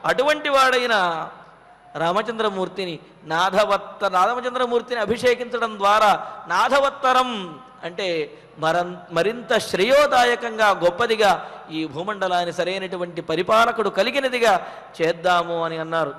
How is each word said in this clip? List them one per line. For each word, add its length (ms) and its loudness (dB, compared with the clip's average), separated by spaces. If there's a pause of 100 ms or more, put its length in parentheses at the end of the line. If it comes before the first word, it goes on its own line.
అటువంటి 440 0
వాడైన 800 2 (680)
రామచంద్రమూర్తిని 1000 -2 (260)
నాథవత్త-, 800 0
రామచంద్రమూర్తిని 960 0
అభిషేకించడం 760 -2
ద్వారా 480 4 (220)
నాథవత్తరం 1080 0 (260)
అంటే 540 -4 (200)
మరం-, 380 0 (160)
మరింత 460 0
శ్రేయోదాయకంగా, 1120 2
గొప్పదిగా, 800 2 (200)
ఈ 160 -4
భూమండలాన్ని 680 -4
సరైనటువంటి 680 -4
పరిపాలకుడు 680 2
కలిగినదిగా 760 2 (360)
చేద్దాము 600 0
అని 140 -6
అన్నారు. 400 -2